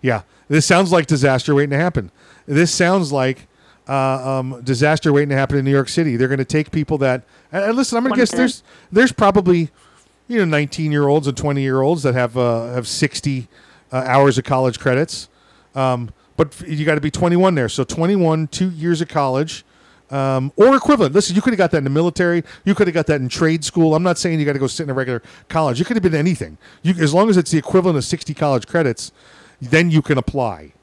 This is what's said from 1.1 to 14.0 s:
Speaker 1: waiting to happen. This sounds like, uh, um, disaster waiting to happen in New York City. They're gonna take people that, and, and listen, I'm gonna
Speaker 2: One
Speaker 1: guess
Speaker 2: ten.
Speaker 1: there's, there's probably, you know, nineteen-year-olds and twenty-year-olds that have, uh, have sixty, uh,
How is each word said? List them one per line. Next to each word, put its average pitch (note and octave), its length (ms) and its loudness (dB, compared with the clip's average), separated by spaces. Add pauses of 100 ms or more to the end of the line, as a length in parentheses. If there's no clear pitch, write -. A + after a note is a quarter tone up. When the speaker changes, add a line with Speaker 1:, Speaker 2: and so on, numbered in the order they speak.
Speaker 1:
waiting C#3+ 160 0
to C#3 60 -2
happen. C#3+ 360 -4 (340)
This D#3+ 260 0
sounds F3 400 0
like, C3 360 -2 (400)
uh, C3+ 500 -2
um, C3 240 -8
disaster D3 500 0
waiting C#3+ 180 2
to C3+ 60 0
happen C#3 220 0
in C3+ 60 -2
New C3+ 80 0
York C#3 160 2
City. D#3 280 -2
They're B2+ 120 0
gonna C3+ 160 -2
take D#3 260 -2
people D#3 280 -2
that, B2+ 260 0 (260)
and, G3 140 -4
and A3+ 120 0
listen, B3 200 -2
I'm A#3+ 80 -2
gonna C4 80 0
Speaker 2:
One - 80 -2
Speaker 1:
guess A#3 100 2
Speaker 2:
ten. - 80 -4
Speaker 1:
there's, B3+ 240 -2 (300)
there's A#3+ 200 4
probably, F#3 580 2 (580)
you A#3+ 100 -2
know, G3+ 60 2
nineteen-year-olds D3 840 0
and C3+ 100 -4
twenty-year-olds C#3 680 -2
that C3 120 0
have, B2 220 -2
uh, A#2+ 360 -2
have B2 160 -6
sixty, C3+ 600 -4 (440)
uh, C3 120 -2